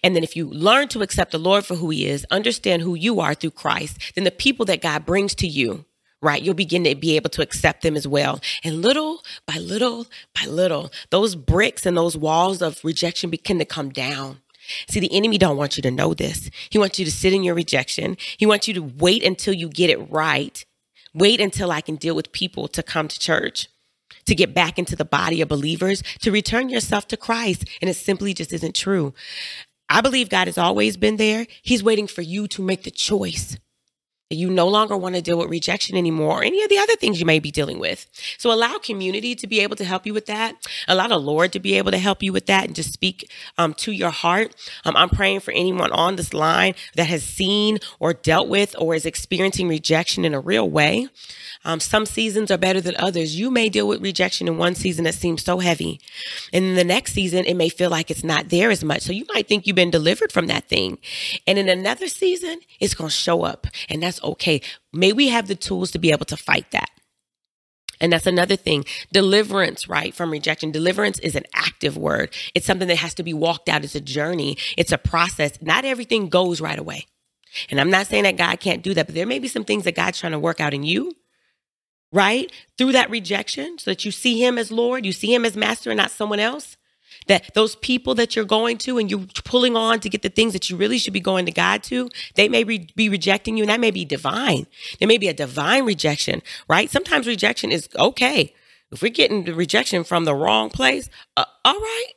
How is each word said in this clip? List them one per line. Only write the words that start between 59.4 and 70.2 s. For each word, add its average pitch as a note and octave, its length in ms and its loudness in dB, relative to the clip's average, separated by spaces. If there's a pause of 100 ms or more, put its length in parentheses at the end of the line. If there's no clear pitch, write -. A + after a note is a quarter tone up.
think G#3 200 2
you've G3 80 2
been F3 160 4
delivered E3+ 400 2
from - 160 0
that - 200 -2
thing. F#2 300 0 (480)
And G3 140 4
in F#3+ 100 2
another G3+ 380 0
season, F4 520 -2 (200)
it's G3+ 140 0
gonna D#3 180 -6
show E3+ 320 0
up, - 240 -4 (200)
and D#3 140 -4
that's F3 220 -4
okay. - 380 0 (300)
May F#3 200 4
we C4 180 4
have A#3 180 0
the G3 80 -4
tools F3+ 360 -4
to E3+ 80 -4
be E3 120 4
able D3 140 0
to D3+ 120 -8
fight - 340 -2
that. - 180 -2 (1080)
And E3+ 120 2
that's E3 160 2
another F#3 280 2
thing. D3+ 300 -2 (260)
Deliverance, G3 760 2
right, - 260 -2
from E3+ 180 -4